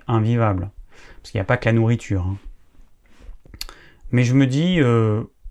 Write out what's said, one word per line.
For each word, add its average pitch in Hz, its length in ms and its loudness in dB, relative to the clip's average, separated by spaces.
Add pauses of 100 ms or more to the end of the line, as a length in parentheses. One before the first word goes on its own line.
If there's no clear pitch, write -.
invivable, 110 640 0 (460)
parce - 140 -20
qu'il 104 80 -4
n'y 98 40 -2
a - 20 -10
pas 123 120 0
que - 100 -6
la 113 60 2
nourriture, 113 540 0
hein. 98 100 -6 (1800)
Mais 123 100 4
je 123 120 2
me 135 120 6
dis, 160 340 0
euh, 113 440 2 (260)